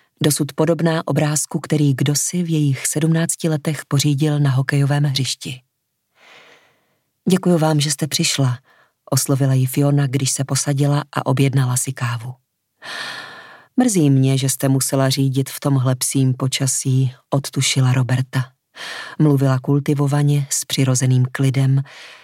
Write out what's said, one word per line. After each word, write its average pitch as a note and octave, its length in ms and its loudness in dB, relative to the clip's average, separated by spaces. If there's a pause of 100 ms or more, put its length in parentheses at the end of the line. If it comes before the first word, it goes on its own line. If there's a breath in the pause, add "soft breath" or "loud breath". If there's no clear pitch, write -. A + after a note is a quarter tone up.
(240 loud breath)
dosud D3 320 0
podobná D#3+ 520 0
obrázku, D3+ 520 -2
který D3 340 2
kdosi C#3+ 500 -2
v E3 60 -4
jejich D3 380 0
sedmnácti D#3+ 640 0
letech D3+ 360 -4
pořídil D3 540 0
na C#3+ 120 2
hokejovém C#3 520 0
hřišti. C3 580 -4 (1700 soft breath)
„Děkuju F3+ 280 4
vám, D#3 220 2
že D3 120 -2
jste - 160 -4
přišla,“ C#3 500 -2 (540 soft breath)
oslovila C3+ 420 0
ji C3 120 2
Fiona, C#3+ 420 0
když C3 240 -2
se - 120 -4
posadila C#3+ 680 0
a - 140 -6
objednala C3 520 0
si C3+ 160 -6
kávu. A#2+ 400 -8 (1400 loud breath)
„Mrzí G3 320 4
mě, C3+ 280 4
že C3 120 -2
jste - 200 -2
musela C3+ 400 0
řídit C3+ 400 0
v - 100 -12
tomhle C3+ 360 0
psím C3 380 0
počasí,“ C3 800 0 (160)
odtušila C3+ 640 0
Roberta. B2+ 580 -2 (680 loud breath)
Mluvila C#3 400 4
kultivovaně, C#3+ 880 0
s - 160 -4
přirozeným B2+ 680 2
klidem, C3+ 500 2 (420 loud breath)